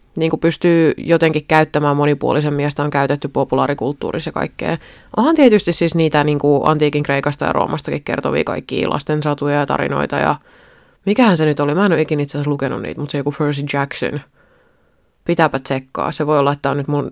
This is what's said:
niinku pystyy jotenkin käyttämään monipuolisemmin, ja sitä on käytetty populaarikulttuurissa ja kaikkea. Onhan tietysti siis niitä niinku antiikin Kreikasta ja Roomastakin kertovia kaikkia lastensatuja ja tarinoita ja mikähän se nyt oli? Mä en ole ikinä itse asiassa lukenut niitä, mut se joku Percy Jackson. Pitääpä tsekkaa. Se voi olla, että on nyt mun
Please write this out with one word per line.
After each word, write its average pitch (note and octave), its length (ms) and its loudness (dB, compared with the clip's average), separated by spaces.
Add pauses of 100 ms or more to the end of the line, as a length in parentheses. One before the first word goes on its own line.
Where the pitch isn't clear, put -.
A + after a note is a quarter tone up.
(160)
niinku D#3+ 220 0
pystyy E3 600 2
jotenkin D#3+ 500 0
käyttämään D3 500 2
monipuolisemmin, C#3+ 680 0
ja D3 60 -2
sitä D3 140 -4
on D3 60 -2
käytetty C#3+ 380 0
populaarikulttuurissa C#3 1000 -2
ja - 60 -8
kaikkea. - 440 -4 (400)
Onhan C#4+ 180 4
tietysti G#3+ 380 4
siis E3 220 0
niitä D#3 280 2
niinku D3 420 2
antiikin D3 380 2
Kreikasta C#3 420 -2
ja - 80 0
Roomastakin D3 500 -2
kertovia - 400 -2
kaikkia - 460 -4
lastensatuja D3 680 -2
ja D3 100 0
tarinoita C#3+ 500 -2
ja C#3+ 200 0 (680)
mikähän G#3 320 4
se D#3 80 2
nyt D3 140 2
oli? D3 160 0
Mä G3 100 2
en F#3+ 60 4
ole D3+ 100 2
ikinä D3+ 220 -2
itse C#3+ 140 -6
asiassa D3 140 -2
lukenut C#3 300 -4
niitä, G#2 200 -8
mut C#3 80 -6
se - 80 -6
joku C#3+ 200 -4
Percy D3 260 -2 (100)
Jackson. C#3+ 460 -4 (1040)
Pitääpä D#3+ 340 2
tsekkaa. C3 520 -4
Se D3+ 160 -4
voi D3+ 120 2
olla, C#3+ 140 2
että C#3+ 180 -2
on C#3 60 -2
nyt C#3 100 -6
mun C#3+ 240 -2